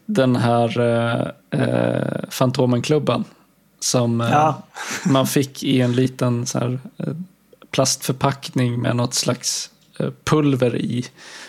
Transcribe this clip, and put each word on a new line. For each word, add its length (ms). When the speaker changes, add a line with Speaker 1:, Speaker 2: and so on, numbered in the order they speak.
Speaker 1:
den 300
här, 440
eh, 800
eh, 680
Fantomen-klubban 960
som, 420
eh, 100
Speaker 2:
Ja. 320
Speaker 1:
man 220
fick 360
i 180
en 120
liten 520
så 140
här, 200
eh, 160
plastförpackning 1080
med 140
något 180
slags, 560
eh, 100
pulver 520
i. 300